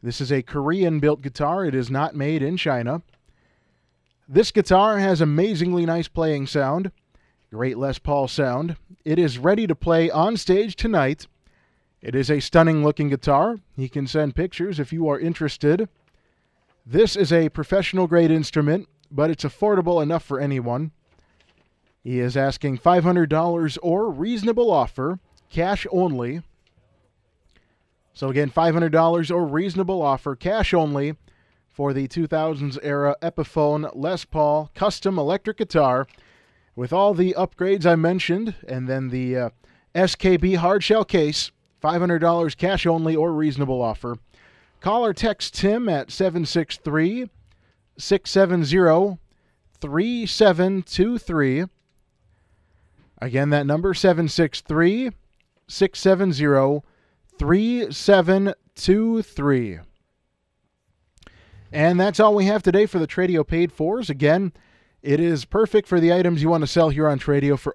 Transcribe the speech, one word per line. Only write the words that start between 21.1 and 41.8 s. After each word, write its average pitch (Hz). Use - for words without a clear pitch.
He 123
is 123
asking 135
five 170
hundred 175
dollars 165
or 185
reasonable 214
offer, 143
cash 180
only. 160
So 135
again, 139
five 165
hundred 165
dollars 165
or 170
reasonable 180
offer, 139
cash 196
only, 151
for 139
the 135
two 165
thousands 147
era 143
Epiphone 151
Les 165
Paul 151
custom 196
electric 175
guitar 135
with 123
all 302
the 180
upgrades 185
I 170
mentioned, 180
and 127
then 131
the, 127
uh, 120
S 180
K 185
B 185
hard 180
shell 214
case, 156
five 170